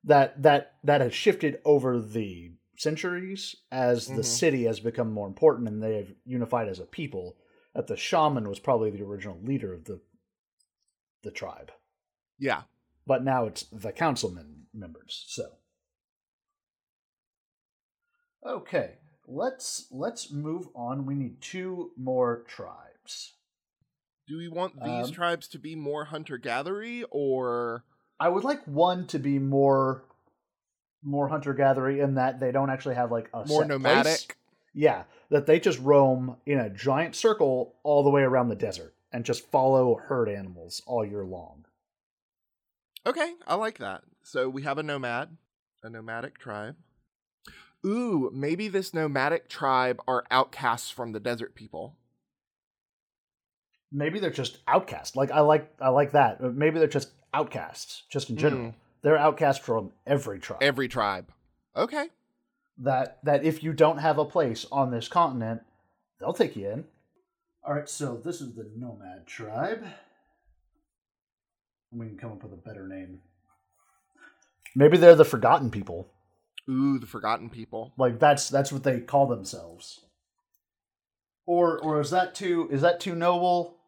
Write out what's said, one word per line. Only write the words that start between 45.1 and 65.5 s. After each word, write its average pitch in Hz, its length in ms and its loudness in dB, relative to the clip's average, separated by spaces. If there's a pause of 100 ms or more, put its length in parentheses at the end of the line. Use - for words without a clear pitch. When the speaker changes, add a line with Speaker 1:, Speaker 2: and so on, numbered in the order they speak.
Speaker 2:
a 113 80 -16
nomadic 113 480 -12
tribe. 107 380 -10 (1080)
Ooh, 202 480 -2
maybe 160 360 -4
this 190 260 -4
nomadic 151 560 -2
tribe 127 580 0
are 127 220 0
outcasts 127 600 0
from 117 220 -10
the 107 80 -8
desert 117 340 -6
people. 104 440 -16 (1900)
Speaker 1:
Maybe 156 260 -2
they're 185 120 -2
just - 360 -8
outcasts. - 480 -2
Like, 135 160 0
I 147 100 4
like, 151 300 4 (100)
I 131 100 2
like 139 220 2
that. 127 300 4
Maybe 143 360 0
they're 156 100 4
just 139 220 -2 (240)
outcasts, - 760 -8
just 135 200 -6
in 120 80 -4
general. 135 320 0
Speaker 2:
Mm. 113 40 -18 (280)
Speaker 1:
They're 151 160 6
outcasts 147 440 2
from 110 300 -4 (140)
every 120 340 -2
tribe. 98 220 -6
Speaker 2:
Every 135 260 0
tribe. 104 420 -2 (460)
Okay. 294 320 -2 (680)
Speaker 1:
That, 131 440 -2
that 143 220 2
if 156 180 0
you 156 120 -4
don't 151 240 4
have 156 200 0
a 151 60 2
place 143 480 -2
on 135 180 0
this 113 180 -6
continent, 123 520 0 (580)